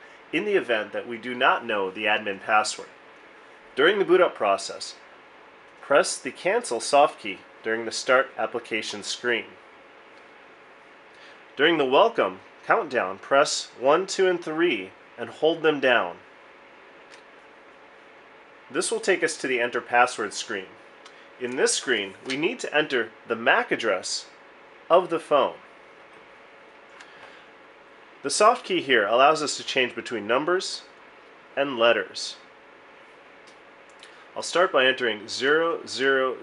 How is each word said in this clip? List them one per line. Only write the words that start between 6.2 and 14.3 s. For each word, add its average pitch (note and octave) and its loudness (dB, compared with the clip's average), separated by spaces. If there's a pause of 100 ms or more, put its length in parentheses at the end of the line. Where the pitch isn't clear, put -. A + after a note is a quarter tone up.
cancel F3+ -2
soft C#3+ 2
key F#2+ -12 (240)
during A2+ -4
the A2 -10
start C3 2 (100)
application A2 -6
screen. A2+ -4 (2000)
During D#3+ 4
the C#3+ 2
welcome C3 4 (240)
countdown, B2 0
press - 2
one, D3+ 2
two, F#3 0
and F3 0